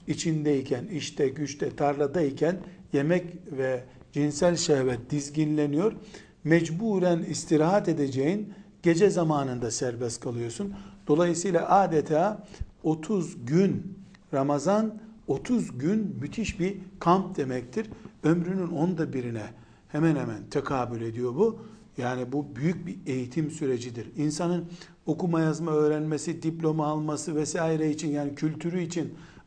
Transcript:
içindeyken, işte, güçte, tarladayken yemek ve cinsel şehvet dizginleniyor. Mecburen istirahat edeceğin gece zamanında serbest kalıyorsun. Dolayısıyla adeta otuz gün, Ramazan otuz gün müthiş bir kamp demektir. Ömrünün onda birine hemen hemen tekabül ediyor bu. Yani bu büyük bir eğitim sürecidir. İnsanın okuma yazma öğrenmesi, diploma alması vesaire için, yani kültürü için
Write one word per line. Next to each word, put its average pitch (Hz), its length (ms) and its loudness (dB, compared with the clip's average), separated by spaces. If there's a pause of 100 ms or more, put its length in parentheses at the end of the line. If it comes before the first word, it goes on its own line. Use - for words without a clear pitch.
içindeyken, 147 800 0
işte, 147 420 -2
güçte, 139 480 -6
tarladayken 151 800 0 (360)
yemek 160 320 2 (280)
ve 131 320 -2 (280)
cinsel 147 440 2
şehvet 131 540 2
dizginleniyor. 151 840 2 (520)
Mecburen 170 760 4
istirahat 170 680 2
edeceğin 143 640 0 (300)
gece 170 280 6
zamanında 135 600 0
serbest 120 500 -4
kalıyorsun. 120 540 -6 (320)
Dolayısıyla 170 640 2
adeta 175 760 4 (360)
otuz 160 640 -2
gün, 165 520 2 (360)
Ramazan 151 640 2 (280)
otuz 202 520 0
gün 175 420 0
müthiş 180 400 -6
bir 196 180 -2 (200)
kamp 190 380 2
demektir. 131 500 -4 (360)
Ömrünün 175 460 2
onda 165 440 0
birine 120 320 -4 (440)
hemen 156 280 2
hemen 117 340 -4
tekabül 123 520 -2
ediyor 120 320 -4
bu. 220 240 2 (400)
Yani 127 340 -2
bu 143 240 -4
büyük 156 300 -2
bir - 100 -8 (100)
eğitim 131 440 -2
sürecidir. 120 560 -4 (100)
İnsanın 170 480 0 (420)
okuma 165 340 2
yazma 156 320 2
öğrenmesi, 151 720 2
diploma 156 440 0
alması 151 500 -2
vesaire 160 540 0
için, 151 180 -2
yani 143 260 -2
kültürü 170 480 -2
için 160 320 -4 (320)